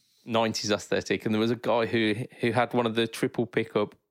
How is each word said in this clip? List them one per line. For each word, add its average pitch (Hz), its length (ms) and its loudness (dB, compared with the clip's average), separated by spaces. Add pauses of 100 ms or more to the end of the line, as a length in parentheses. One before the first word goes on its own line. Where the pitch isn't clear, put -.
(260)
nineties 113 460 0
aesthetic. 98 540 -2
And 110 80 0
there 107 60 2
was 113 120 2
a 120 40 0
guy 117 300 0
who, 110 300 0 (260)
who 120 100 0
had 117 220 0
one 120 120 2
of 110 100 -2
the 117 120 2
triple - 380 -2
pickup 110 500 -2 (160)